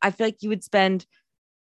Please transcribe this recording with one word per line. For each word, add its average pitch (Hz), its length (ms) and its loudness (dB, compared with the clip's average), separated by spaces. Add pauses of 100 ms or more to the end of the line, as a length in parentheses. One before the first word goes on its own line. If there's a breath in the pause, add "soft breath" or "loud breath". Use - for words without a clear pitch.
I 196 100 0
feel 226 160 -2
like 214 140 -8
you 214 80 -6
would 196 120 -6
spend 190 440 0 (680)